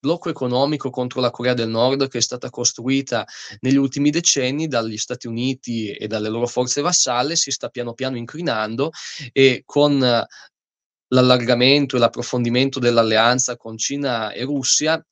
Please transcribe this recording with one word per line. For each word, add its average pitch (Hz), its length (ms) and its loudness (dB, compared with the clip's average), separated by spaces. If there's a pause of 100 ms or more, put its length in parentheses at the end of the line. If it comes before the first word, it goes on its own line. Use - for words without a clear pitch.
blocco 170 300 -2
economico 135 580 0
contro 127 320 -4
la 120 100 2
Corea 123 220 -2
del 117 160 -2
Nord 131 400 2
che 127 100 -6
è 113 40 0
stata 120 260 -6
costruita 120 760 -2 (340)
negli 131 160 2
ultimi 139 340 2
decenni 147 560 0
dagli 113 300 -2
Stati 120 300 -8
Uniti 117 680 -4
e - 140 -8
dalle 107 240 -4
loro 117 160 -2
forze 127 340 -2
vassalle 143 560 0
si - 140 -2
sta - 180 -6
piano 120 240 -8
piano 131 240 -6
incrinando 117 760 -4 (400)
e 135 360 4
con 135 600 2 (840)
l'allargamento 127 840 4
e - 20 2
l'approfondimento 123 800 0
dell'alleanza 117 800 2
con 113 200 -14
Cina 127 560 -4
e 113 120 -8
Russia 147 680 0